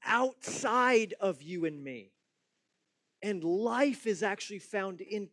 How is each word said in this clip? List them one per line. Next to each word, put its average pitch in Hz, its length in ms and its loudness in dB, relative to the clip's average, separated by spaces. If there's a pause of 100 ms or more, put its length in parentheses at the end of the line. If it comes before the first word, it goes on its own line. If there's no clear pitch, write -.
outside 240 1160 2
of 175 220 0
you 165 220 -4
and 147 180 -2
me? 120 300 -12 (1080)
And 196 220 -4
life 226 640 2
is 208 160 0
actually 202 380 -4
found 190 400 -4
in 202 320 -6